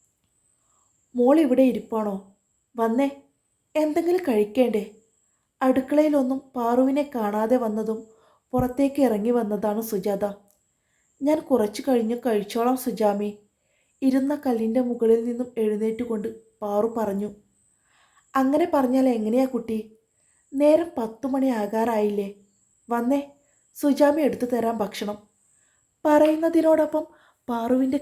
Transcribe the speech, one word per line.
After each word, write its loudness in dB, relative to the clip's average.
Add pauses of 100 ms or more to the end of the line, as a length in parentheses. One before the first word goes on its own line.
(1160)
"മോൾ 4
ഇവിടെ 4
ഇരിപ്പാണോ? -2 (600)
വന്നേ, 0 (680)
എന്തെങ്കിലും 0
കഴിക്കേണ്ടേ?" 0 (800)
അടുക്കളയിലൊന്നും 2 (100)
പാറുവിനെ 2
കാണാതെ 0
വന്നതും -4 (540)
പുറത്തേക്ക് 0
ഇറങ്ങി 2
വന്നതാണ് -2
സുജാത. -4 (960)
"ഞാൻ 0
കുറച്ച് -2
കഴിഞ്ഞ് 0
കഴിച്ചോളാം -2
സുജാമി," -2 (720)
ഇരുന്ന 0
കല്ലിൻ്റെ 0
മുകളിൽ 2
നിന്നും -6
എഴുന്നേറ്റുകൊണ്ട് -4 (300)
പാറു 0
പറഞ്ഞു. -4 (1040)
"അങ്ങനെ 2
പറഞ്ഞാൽ 2
എങ്ങനെയാ 2
കുട്ടി? -4 (720)
നേരം 4
പത്ത് -8
മണി 0
ആകാറായില്ലേ? -2 (600)
വന്നേ, 0 (580)
സുജാമി 2
എടുത്തു 0
തരാം -2
ഭക്ഷണം." -6 (880)
പറയുന്നതിനോടൊപ്പം 4 (440)
പാറുവിൻ്റെ 0